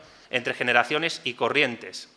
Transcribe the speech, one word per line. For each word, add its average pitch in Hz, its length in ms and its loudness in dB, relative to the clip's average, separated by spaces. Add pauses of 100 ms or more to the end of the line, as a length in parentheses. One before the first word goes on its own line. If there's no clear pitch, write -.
(320)
entre 123 220 -2
generaciones 127 720 2
y 123 100 -4
corrientes. 120 840 -2